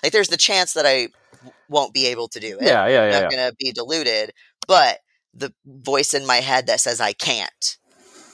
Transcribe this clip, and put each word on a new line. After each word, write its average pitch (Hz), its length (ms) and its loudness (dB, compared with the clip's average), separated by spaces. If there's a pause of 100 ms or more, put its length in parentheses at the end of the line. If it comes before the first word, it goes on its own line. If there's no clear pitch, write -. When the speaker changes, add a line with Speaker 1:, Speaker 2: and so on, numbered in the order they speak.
Speaker 1:
Like, 156 100 -2
there's 202 160 2
the 170 80 -4
chance 185 380 0
that 151 120 2
I 131 220 2 (320)
w-, 123 120 -20 (160)
won't 139 260 -2
be 131 120 -2
able 117 220 -4
to 113 120 -14
do 104 200 -10
it. 127 40 0
Speaker 2:
Yeah, 110 220 4
yeah, 123 200 4
yeah, 104 40 2
Speaker 1:
Not 98 120 2
Speaker 2:
yeah. 90 80 0
Speaker 1:
gonna 127 280 -2
be 131 140 -8
deluded, 120 600 -4 (340)
but 151 320 4 (360)
the 131 180 -10 (140)
voice 135 480 -2
in 139 120 -4
my 123 100 2
head 131 320 0
that 110 120 0
says 117 200 -4
I 104 120 0
can't - 640 -4 (580)